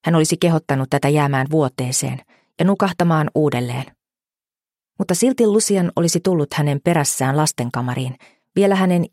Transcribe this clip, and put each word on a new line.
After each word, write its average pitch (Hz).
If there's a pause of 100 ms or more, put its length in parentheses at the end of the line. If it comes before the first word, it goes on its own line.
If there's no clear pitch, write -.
Hän 165
olisi 160
kehottanut 147
tätä 139
jäämään 139
vuoteeseen 131 (380)
ja 180
nukahtamaan 175
uudelleen. 123 (1120)
Mutta 185
silti 240
Lucian 202
olisi 170
tullut 170
hänen 147
perässään 139
lastenkamariin, 127 (380)
vielä 196
hänen 180